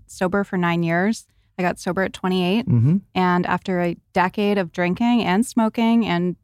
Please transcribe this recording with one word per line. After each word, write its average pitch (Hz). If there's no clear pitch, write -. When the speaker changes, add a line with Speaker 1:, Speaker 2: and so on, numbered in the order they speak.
Speaker 1:
sober 190
for 190
nine 170
years. 175
I -
got 175
sober 190
at 185
twenty-eight. 185
Speaker 2:
Mm-hmm. 123
Speaker 1:
And 180
after 180
a 175
decade 202
of 180
drinking 214
and 196
smoking 226
and 175